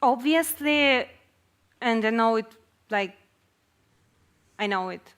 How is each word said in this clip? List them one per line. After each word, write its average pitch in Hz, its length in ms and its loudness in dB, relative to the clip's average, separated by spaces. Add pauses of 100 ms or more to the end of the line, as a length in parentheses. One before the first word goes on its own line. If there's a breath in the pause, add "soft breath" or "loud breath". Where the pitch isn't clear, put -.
Obviously, 285 1040 2 (760)
and 226 240 0
I 220 40 2
know 226 260 2
it, 220 100 -2 (440)
like, 196 260 -4 (1400)
I 208 80 -4
know 190 220 -2
it. - 280 -14